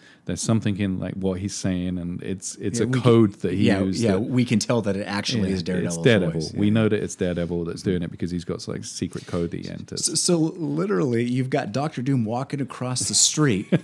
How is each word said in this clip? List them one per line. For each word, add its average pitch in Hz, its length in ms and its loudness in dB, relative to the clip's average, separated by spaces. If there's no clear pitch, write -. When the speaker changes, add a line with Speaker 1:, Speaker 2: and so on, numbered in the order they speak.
Speaker 1:
there's 87 140 -4
something 107 380 0
in, 95 220 -2
like, 92 140 -6
what 95 260 -2
he's 101 120 -4
saying, 90 460 -2
and 87 240 -6
it's, - 380 -8
it's 104 180 -4
Speaker 2:
Yeah, 110 60 2
Speaker 1:
a - 20 -2
Speaker 2:
we 127 60 0
can, 127 100 0
Speaker 1:
code 117 380 8
that 90 140 -2
he 98 120 2
Speaker 2:
yeah, 98 160 4
Speaker 1:
used 95 220 0
Speaker 2:
yeah, 104 80 4
Speaker 1:
that" 95 80 2
Speaker 2:
we 123 240 2
can 107 160 2
tell 120 220 0
that 98 120 0
it 101 100 -4
actually 101 440 -2
Speaker 1:
Yeah, 95 80 0
Speaker 2:
is 87 80 -2
Daredevil's 90 320 -2
Speaker 1:
it's - 80 -4
Daredevil. 87 380 6
Speaker 2:
voice. 76 120 -6
Speaker 1:
We 104 140 2
Speaker 2:
Yeah. 107 60 4
Speaker 1:
know 110 160 4
that 107 120 0
it's 87 140 -8
Daredevil 87 480 -2
that's 82 180 -8
doing 90 220 0
it - 80 -8
because - 180 -6
he's 87 140 -4
got, - 240 -8
like, - 160 -8
secret - 420 -8
code 85 240 -4
that 50 140 -8
he 90 40 -10
enters. - 360 -10
Speaker 2:
So, - 100 -4
so 170 240 2
literally, 156 880 0
you've 127 260 -2
got 135 220 -2
Doctor 135 300 -4
Doom 131 220 2
walking 127 360 -4
across 127 480 -4
the 107 60 -4
street, 123 520 4